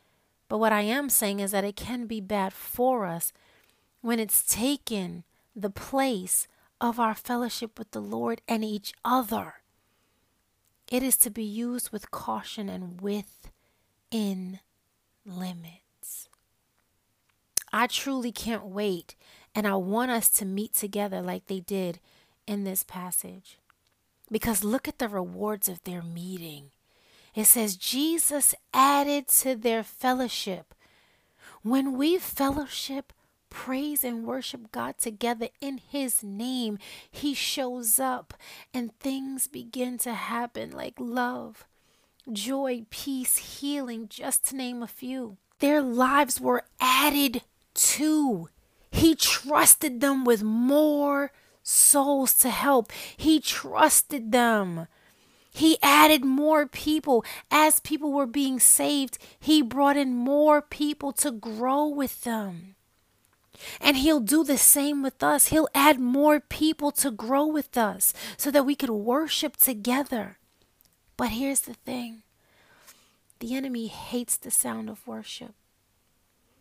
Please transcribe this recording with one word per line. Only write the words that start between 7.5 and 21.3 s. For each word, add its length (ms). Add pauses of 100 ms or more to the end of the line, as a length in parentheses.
with 140
the 80
Lord 480
and 160
each 300 (100)
other. 520 (1300)
It 140
is 140
to 120
be 140
used 480
with 200
caution 580
and 320
within 1600 (640)
limits. 1040 (1400)
I 140
truly 440
can't 340
wait, 500 (380)
and 140
I 80
want 360
us 180
to 160
meet 280
together 480
like 260